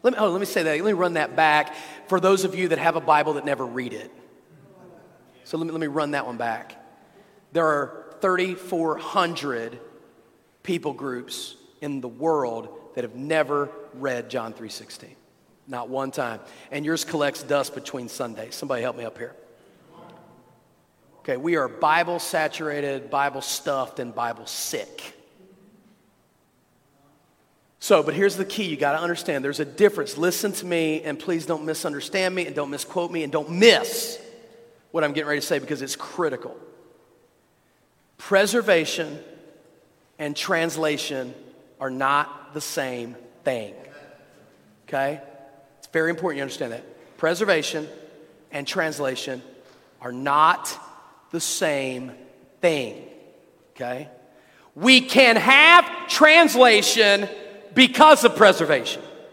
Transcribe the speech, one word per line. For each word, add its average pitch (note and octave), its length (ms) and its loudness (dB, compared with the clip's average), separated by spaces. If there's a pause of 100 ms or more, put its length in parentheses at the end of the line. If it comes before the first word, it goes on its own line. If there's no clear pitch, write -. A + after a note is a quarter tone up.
Let B3 120 2
me, G#3+ 60 -6
oh, G#3 100 4
let F3+ 100 0
me G3+ 60 -2
say F#3+ 180 -2
that. D#3+ 140 0
Let F3+ 80 -4
me G#3+ 80 2
run F3 220 0
that C#3 200 -2
back D3+ 400 4 (320)
for F#3 140 0
those F#3+ 240 4
of E3 100 -4
you F3+ 140 -2
that D#3+ 100 0
have D#3+ 160 2
a D#3+ 60 -2
Bible D3+ 320 2
that C#3 100 -6
never C3+ 220 -4
read A#2+ 260 -8
it. F#2 180 -14 (1300)
So - 140 -8
let E3 100 -6
me, D#3+ 40 -8
let D#3+ 100 -6
me D#3 60 -4
run D3 240 -4
that C#3 140 -4
one A#2+ 120 -10
back. A#2 440 -8 (720)
There E3 140 0
are C#3+ 560 -4
thirty-four F3+ 760 -2
hundred C#3+ 840 -4 (840)
people E3 300 -4
groups B2+ 640 -10 (240)
in C#3+ 180 -8
the B2 80 -10
world A#2+ 640 -2 (260)
that B2 80 -4
have A2+ 120 -12
never C#3+ 540 -2 (260)
read B2+ 340 -8
John A2+ 240 -8
three A2+ 160 -16
sixteen. - 460 -18 (520)
Not B2 220 -10
one C3+ 220 -6
time. A#2 280 -6 (320)
And D3 140 -8
yours D#3 180 -2
collects C#3+ 400 -2
dust C#3 320 -2
between C3 320 -10
Sundays. A2 480 -10
Somebody C3 260 -6
help B2 140 -4
me A#2 80 -12
up A2+ 140 -12
here. - 180 -14 (1800)
Okay, C3 180 -6
we D#3+ 200 0
are C3+ 100 0
Bible E3 500 0
saturated, D3 960 -4
Bible C#3 300 -2
stuffed, C3+ 580 -6
and A#2+ 160 -10
Bible A#2 320 -6
sick. - 680 -10 (2750)
So, E3 220 4
but D3 140 -4
here's G3 200 2
the F#3 100 -6
key G#3+ 180 -6
you D#3+ 140 -6
gotta D3 220 0
understand. E3 440 -4
There's C#3+ 160 -6
a D3+ 60 -2
difference. E3+ 520 0
Listen F3+ 360 0
to F#3 120 -8
me, D#3+ 380 -2
and D3 160 -8
please E3 260 -4
don't D#3 200 -4
misunderstand D#3+ 680 -4
me, F3 140 -4
and C#3+ 80 -12
don't C#3+ 160 -4
misquote E3+ 400 -6
me, E3 120 -4
and C#3+ 80 -6
don't D3+ 200 -4
miss F#3 680 4 (720)
what D#3+ 120 0
I'm C#3+ 100 -2
getting D3+ 140 -4
ready D3 140 -2
to - 40 -8
say D3+ 140 0
because C3 240 -8
it's C3 120 -8
critical. - 600 -6 (1600)
Preservation F#3 1040 2 (960)
and D3 180 -8
translation D3+ 1000 -2 (440)
are C3+ 120 -6
not C#3 640 -2
the D3+ 60 -6
same B2 540 -6 (280)
thing. A2 320 -4 (1120)
Okay? C#3+ 340 -4 (560)
It's - 100 -20
very D#3+ 220 0
important E3 280 -4
you C#3 60 -4
understand B2+ 280 -8
that. - 460 -18
Preservation E3 720 0 (640)
and C#3+ 140 -8
translation C#3 760 -4 (580)
are B2 100 -10
not C#3+ 760 2 (460)
the E3 80 -4
same C3 720 -4 (480)
thing. C#3 480 0 (680)
Okay? B2 340 -8 (640)
We B3 280 6
can B3+ 340 6
have C#4+ 760 8
translation A3+ 1200 6 (460)
because C4 480 10
of A#3 120 6
preservation. D#3+ 680 4 (300)